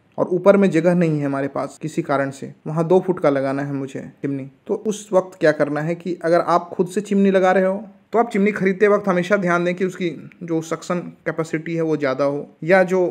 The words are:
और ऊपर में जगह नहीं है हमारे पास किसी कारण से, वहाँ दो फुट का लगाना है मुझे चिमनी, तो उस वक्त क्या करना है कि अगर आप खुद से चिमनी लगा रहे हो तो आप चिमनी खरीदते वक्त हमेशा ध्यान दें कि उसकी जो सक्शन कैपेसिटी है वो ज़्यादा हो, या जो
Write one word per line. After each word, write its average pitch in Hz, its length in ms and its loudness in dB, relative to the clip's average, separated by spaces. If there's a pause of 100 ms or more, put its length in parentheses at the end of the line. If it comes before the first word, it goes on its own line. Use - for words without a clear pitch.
(180)
और - 100 2
ऊपर 180 280 4
में 196 140 6
जगह 165 240 2
नहीं 160 240 2
है 143 80 -2
हमारे 139 220 -2
पास 139 340 -8
किसी 156 200 -6
कारण 139 280 -2
से, 135 220 -14 (140)
वहाँ 160 200 -2
दो 185 140 4
फुट 185 200 -2
का 151 100 2
लगाना 135 320 -2
है 143 100 -6
मुझे 135 280 -8 (220)
चिमनी, 135 280 -6 (160)
तो 202 100 -4
उस 202 360 -6
वक्त 185 280 0
क्या 156 120 6
करना 147 280 -2
है 160 140 -4
कि 170 300 -8
अगर 170 160 4
आप 170 300 0
खुद 180 180 -2
से 214 120 -4
चिमनी 196 300 2
लगा 185 220 4
रहे 190 120 2
हो 196 200 -2 (280)
तो 208 60 2
आप 233 120 0
चिमनी 202 220 2
खरीदते 196 360 2
वक्त 202 200 2
हमेशा 180 280 2
ध्यान 175 280 0
दें 180 100 0
कि 190 100 -4
उसकी 180 260 -4 (320)
जो 165 200 -4
सक्शन 165 360 -6 (280)
कैपेसिटी 165 480 -6
है 165 80 -2
वो 156 140 0
ज़्यादा 143 280 -2
हो, 143 240 -4 (160)
या 185 180 6
जो 185 180 0 (100)